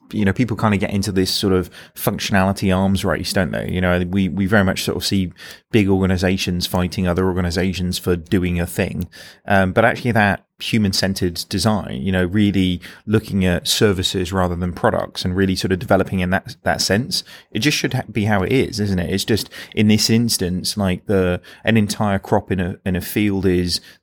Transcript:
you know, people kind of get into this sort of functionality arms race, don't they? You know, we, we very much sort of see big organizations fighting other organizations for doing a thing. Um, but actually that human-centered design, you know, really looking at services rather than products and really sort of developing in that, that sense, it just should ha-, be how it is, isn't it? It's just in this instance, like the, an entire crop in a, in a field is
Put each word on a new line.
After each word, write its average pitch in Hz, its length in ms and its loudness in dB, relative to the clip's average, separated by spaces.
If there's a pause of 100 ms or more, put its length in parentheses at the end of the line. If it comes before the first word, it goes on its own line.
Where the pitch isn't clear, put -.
(120)
you 107 120 -2
know, 98 80 2
people 113 240 0
kind 104 200 2
of 95 40 2
get 98 120 -2
into 101 200 -2
this 92 220 0
sort 98 200 2
of 92 180 0 (240)
functionality 98 800 0
arms 98 280 2
race, 90 300 -2
don't 87 180 0
they? 53 200 -6
You 90 100 -2
know, 90 260 2
we, 95 220 0
we 95 160 0
very 101 180 4
much 95 200 0
sort - 120 -2
of 90 80 -6
see 95 300 0 (380)
big 101 180 4
organizations 92 760 0
fighting 90 400 -2
other 90 180 0
organizations 90 720 -2
for 90 180 0
doing 87 440 -2
a - 80 -2
thing. 87 420 -4 (380)
Um, 95 260 2
but 110 120 4
actually 120 260 0
that 104 320 2 (160)
human-centered 95 880 -2
design, 92 520 -2
you 92 120 -2
know, 92 100 2
really 92 560 2 (260)
looking 104 380 0
at 90 240 0
services 95 640 0
rather 90 240 0
than 90 160 -4
products - 540 -2
and 90 100 -2
really 95 180 2
sort 92 200 0
of 90 60 -2
developing 95 420 0
in 90 80 -2
that, - 340 -4
that 76 160 -2
sense, 123 460 -2 (260)
it - 80 -4
just 147 180 0
should 123 160 -2
ha-, 127 160 -2
be 104 140 -2
how 104 180 2
it 92 120 0
is, 113 260 0
isn't 98 200 0
it? 82 100 -4
It's 98 160 -2
just - 240 0 (260)
in 107 140 4
this 107 200 4
instance, 95 680 0
like 92 300 -2
the, 90 340 0 (240)
an 113 100 2
entire 101 440 0
crop 101 340 -2
in 95 80 -2
a, 87 240 -4
in 92 100 -2
a 90 60 -2
field 98 440 0
is 90 360 0 (220)